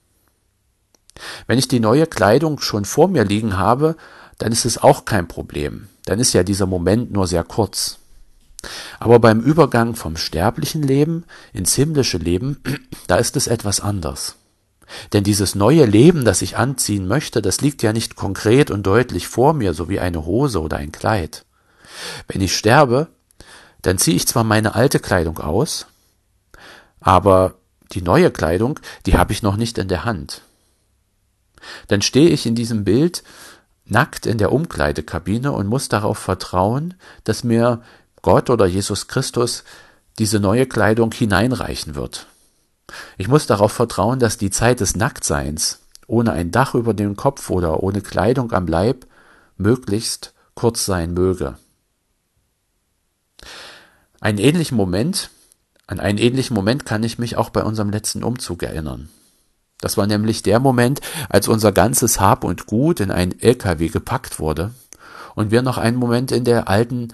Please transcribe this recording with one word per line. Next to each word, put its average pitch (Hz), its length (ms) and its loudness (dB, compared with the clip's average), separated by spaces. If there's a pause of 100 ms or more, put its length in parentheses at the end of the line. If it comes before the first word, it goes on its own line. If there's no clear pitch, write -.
(1500)
Wenn 117 120 2
ich 135 80 0
die 127 120 2
neue 123 280 4
Kleidung 139 520 2
schon 101 260 -4
vor 156 220 4
mir 160 160 2
liegen 101 340 0
habe, 131 380 2 (420)
dann 113 140 -4
ist 113 140 -2
es 117 120 -4
auch - 280 4
kein 90 220 -2
Problem. - 600 -8 (180)
Dann 98 140 0
ist 127 140 0
ja 90 100 6
dieser 98 220 0
Moment 92 460 0
nur 98 160 0
sehr 85 160 0
kurz. - 560 -4 (1000)
Aber 117 200 8
beim 113 220 6
Übergang 123 540 2
vom 80 220 -8
sterblichen 117 640 -2
Leben 151 420 0 (280)
ins 98 220 -2
himmlische 139 420 0
Leben, 90 460 -2
<clears throat> - 440 -10
da 90 100 2
ist 120 180 0
es 139 120 -2
etwas 107 320 -2
anders. 87 560 -6 (800)
Denn 104 100 4
dieses 101 320 0
neue 127 300 6
Leben, 127 400 6
das 98 160 2
ich - 160 -6
anziehen 104 500 -2
möchte, 123 340 -2
das 98 200 -2
liegt 143 200 -2
ja 110 120 2
nicht 113 220 -4
konkret 107 560 2
und 98 120 -4
deutlich 95 440 0
vor 139 260 2
mir, 104 200 0
so 80 160 -8
wie 95 100 -2
eine 85 260 -4
Hose 104 360 0
oder 78 160 -4
ein 73 140 -8
Kleid. 101 540 -4 (840)
Wenn - 140 -4
ich 95 140 0
sterbe, 131 520 4 (720)
dann 92 160 0
ziehe 165 180 2
ich 165 120 0
zwar 117 160 2
meine 110 320 2
alte 139 240 2
Kleidung 82 400 -2
aus, 95 480 -4 (1120)
aber 92 560 4 (380)
die 98 80 -6
neue 127 300 4
Kleidung, 98 480 -2 (260)
die 92 120 4
habe 92 160 2
ich - 100 -6
noch 101 120 2
nicht 113 220 -4
in 101 100 -4
der 92 180 -2
Hand. 101 360 -8 (1500)
Dann 104 140 0
stehe 151 280 4
ich 151 160 0
in 113 100 0
diesem 113 280 -2
Bild 135 400 0 (640)
nackt - 400 -2
in 110 120 -2
der 101 140 0
Umkleidekabine 87 1000 -2
und 101 160 -4
muss 123 220 -4
darauf 107 280 -2
vertrauen, 110 760 -2 (300)
dass - 200 -4
mir 117 380 2 (400)
Gott 107 280 4
oder 110 160 4
Jesus 95 420 -2
Christus - 560 -4 (560)
diese 110 200 0
neue 107 260 2
Kleidung 113 460 2
hineinreichen 101 840 -2
wird. - 320 -10 (920)
Ich 95 100 -8
muss 147 200 2
darauf 104 240 4
vertrauen, 117 480 -2
dass 113 180 0
die 98 120 -2
Zeit 120 300 0
des 98 160 -2
Nacktseins, 78 840 -4 (280)
ohne 113 260 2
ein 85 180 -4
Dach 123 220 0
über 113 200 0
dem 101 220 -2
Kopf - 340 -4
oder 90 340 -2
ohne 98 180 -2
Kleidung 117 500 -2
am 90 160 -2
Leib, 92 380 0 (520)
möglichst 110 760 -2 (220)
kurz 117 300 -2
sein 87 280 -2
möge. 87 440 -2 (2500)
Einen 107 180 -2
ähnlichen 139 400 2
Moment, 104 520 -2 (580)
an 95 120 -8
einen 101 180 0
ähnlichen 120 360 0
Moment 110 320 0
kann 107 180 -4
ich 117 140 -6
mich 117 200 -6
auch 113 120 -2
bei 101 140 -2
unserem 107 260 -4
letzten 101 340 -6
Umzug 110 400 -6
erinnern. 65 460 -10 (720)
Das - 160 -6
war 101 100 0
nämlich 107 360 -2
der 101 160 4
Moment, 127 420 2 (260)
als 101 200 2
unser 110 240 2
ganzes 107 480 2
Hab 104 240 2
und - 240 -4
Gut 143 320 0
in 98 120 -2
einen 90 300 -2
L 117 140 4
K 90 240 -2
W 82 100 -2
gepackt - 500 -6
wurde 78 320 -4 (640)
und 104 160 -2
wir 117 140 4
noch 127 140 -2
einen 117 200 0
Moment 123 340 0
in 120 140 0
der 117 240 2
alten, 117 440 0